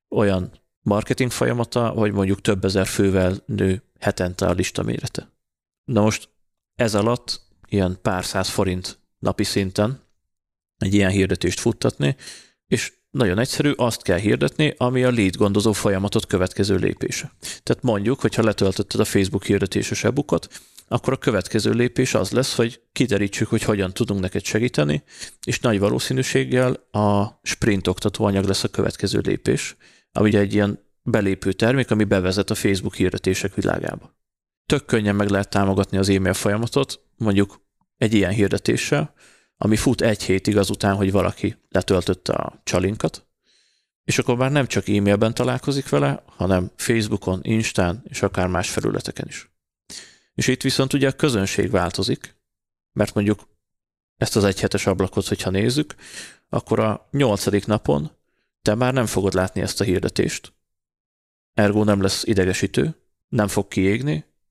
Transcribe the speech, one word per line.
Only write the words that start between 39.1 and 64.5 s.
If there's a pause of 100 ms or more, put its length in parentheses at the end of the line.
ami
fut
egy
hétig
azután,
hogy
valaki (120)
letöltötte
a
csalinkat, (760)
és
akkor
már
nem
csak
e-mailben
találkozik
vele,
hanem
Facebookon,
Instán
és
akár
más
felületeken
is. (800)
És
itt
viszont
ugye
a
közönség
változik, (580)
mert
mondjuk (720)
ezt
az
egyhetes
ablakot,
hogyha
nézzük, (540)
akkor
a
nyolcadik
napon (500)
te
már
nem
fogod
látni
ezt
a
hirdetést. (1000)
Ergo
nem
lesz
idegesítő, (340)
nem
fog
kiégni, (260)